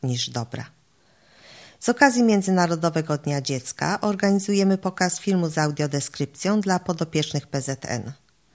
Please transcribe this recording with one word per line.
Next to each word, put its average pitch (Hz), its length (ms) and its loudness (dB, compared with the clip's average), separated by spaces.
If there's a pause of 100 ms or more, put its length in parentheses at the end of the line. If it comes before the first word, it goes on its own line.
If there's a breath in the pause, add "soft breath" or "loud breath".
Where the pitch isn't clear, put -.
niż 127 260 -4
dobra. 120 360 -8 (1120 loud breath)
Z - 100 -2
okazji 247 340 6
Międzynarodowego 170 920 2
Dnia 143 240 -2
Dziecka 139 600 -4
organizujemy 196 760 2
pokaz 185 420 -2
filmu 180 300 0
z 160 80 -4
audiodeskrypcją 147 1040 -2
dla 190 180 0
podopiecznych 160 680 -4
P 139 140 -6
Z 131 240 -8
N. 123 260 -6 (440 loud breath)